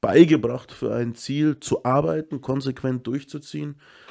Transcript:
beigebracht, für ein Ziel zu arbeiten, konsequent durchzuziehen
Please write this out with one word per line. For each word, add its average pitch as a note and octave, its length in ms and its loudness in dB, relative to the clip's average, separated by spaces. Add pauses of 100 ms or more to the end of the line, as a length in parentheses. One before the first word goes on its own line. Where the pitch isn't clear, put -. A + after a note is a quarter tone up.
beigebracht, C3 720 4
für A2+ 240 -6
ein A#2+ 180 -4
Ziel D3 460 -2
zu - 260 -4
arbeiten, D3 560 -2
konsequent C3 640 -4
durchzuziehen C#3+ 720 -10 (360)